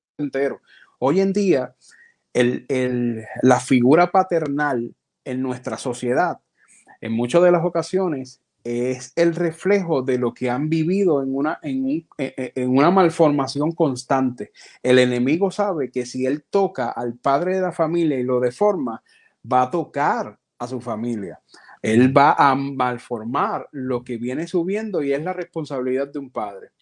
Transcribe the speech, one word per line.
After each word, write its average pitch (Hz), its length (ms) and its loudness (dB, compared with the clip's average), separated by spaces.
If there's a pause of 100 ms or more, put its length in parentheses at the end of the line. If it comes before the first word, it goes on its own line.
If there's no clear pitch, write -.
(180)
entero. 135 440 -4 (380)
Hoy 147 220 2
en 196 100 2
día, 175 440 0 (580)
el, 123 360 0
el, 123 560 -2 (180)
la 127 160 6
figura 139 520 4
paternal 147 840 -2 (300)
en 127 180 -6
nuestra 127 360 -6
sociedad, 131 600 -2 (640)
en 113 120 -6
muchas 120 300 2
de 180 80 6
las 170 120 2
ocasiones, 170 800 -4 (220)
es 123 520 -4
el 170 200 2
reflejo 170 640 0
de 127 160 0
lo 120 160 0
que 127 160 -4
han 139 200 -2
vivido 165 520 2
en 135 140 -4
una, 151 260 -2
en 131 240 -4
un, 156 220 -2 (100)
en, 135 160 -6 (220)
en 127 200 -2
una 147 140 6
malformación 156 840 2
constante. 131 800 -2 (300)
El 127 160 4
enemigo 127 540 2
sabe 170 400 -2
que 123 160 -6
si 127 180 -6
él 147 240 -4
toca 190 400 -2
al 120 240 -6
padre 156 440 0
de 190 40 -2
la 180 100 -2
familia 160 460 0
y 127 60 -2
lo 123 160 0
deforma, 127 640 0 (420)
va 127 180 2
a 127 60 -2
tocar 156 680 -4 (180)
a 123 100 -8
su 120 140 -8
familia. 110 580 -6 (440)
Él 123 340 6
va 147 220 6
a 139 160 6
malformar 131 1160 -4
lo 127 320 -6
que 123 140 -8
viene 127 300 -6
subiendo 185 560 -4
y 139 100 0
es 143 100 -2
la 180 100 -4
responsabilidad 143 760 -6
de 151 100 -10
un 135 140 -12
padre. 101 380 -10 (120)